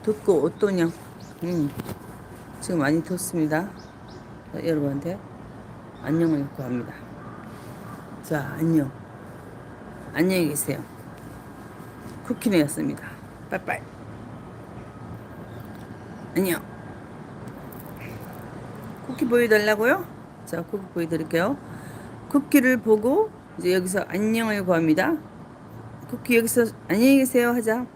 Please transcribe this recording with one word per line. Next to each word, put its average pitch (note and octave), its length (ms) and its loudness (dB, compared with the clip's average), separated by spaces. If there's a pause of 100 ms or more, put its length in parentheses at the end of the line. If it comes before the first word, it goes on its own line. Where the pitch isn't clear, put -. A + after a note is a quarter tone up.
덥고 G#3 380 4
옷도 E3+ 240 2
그냥, F3+ 240 4 (540)
음, E3 260 2 (880)
지금 F3 200 0
많이 D3 240 6
덥습니다. E3+ 640 0 (840)
자, D#3+ 140 -4
여러분한테 D3+ 520 0 (840)
안녕을 D#3 540 2
구합니다. B2 360 -4 (1300)
자, C#3+ 360 -2
안녕. D#3 320 4 (1200)
안녕히 F3 340 4
계세요. C3+ 340 -2 (1400)
쿠키네였습니다. D3+ 760 2 (480)
빠빠이. - 300 -2 (2500)
안녕. F3+ 260 2 (2500)
쿠키 B3+ 200 0
보여달라고요? A3+ 760 6 (420)
자, E3+ 160 -4
쿠키 F#3+ 220 -6 (100)
보여드릴게요. E3 600 2 (720)
쿠키를 B3+ 500 6
보고 A#3 520 4 (280)
이제 F3+ 160 4
여기서 F#3 340 2
안녕을 G#3+ 560 2
구합니다. F3 520 6 (960)
쿠키 A#3+ 260 2
여기서 A3+ 300 6 (220)
안녕히 C4 300 10
계세요 B3+ 320 6
하자. A#3+ 460 2